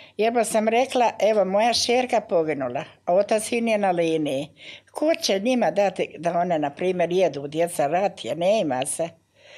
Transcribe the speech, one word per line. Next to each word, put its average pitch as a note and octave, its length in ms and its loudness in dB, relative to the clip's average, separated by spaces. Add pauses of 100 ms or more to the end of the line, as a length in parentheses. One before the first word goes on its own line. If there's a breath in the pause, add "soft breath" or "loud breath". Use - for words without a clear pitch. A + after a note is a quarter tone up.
(160 loud breath)
Jebo A#3 280 2
sam A3 240 0
rekla, A#3 420 2 (100)
„Evo, G#3 240 4
moja G#3 280 2
šerka B3 480 0
poginula, D3+ 640 -2 (200)
a F3 100 2
otac G#3 280 2
sin A#3 260 -2
je A3 100 2
na G3 120 2
liniji. D#3+ 580 0 (420 loud breath)
Ko D4+ 200 0 (120)
će G3 160 0
njima A3 320 0
dati F#3+ 480 0
da E3+ 200 -2
one, F3 200 0
na D3 120 -2
primjer, F3 420 -2
jedu, D3+ 360 0
djeca D#3 380 -2
rat F3+ 380 -2
je, A#2 120 -4
nema E3+ 500 0
se. E3 220 -4 (500 loud breath)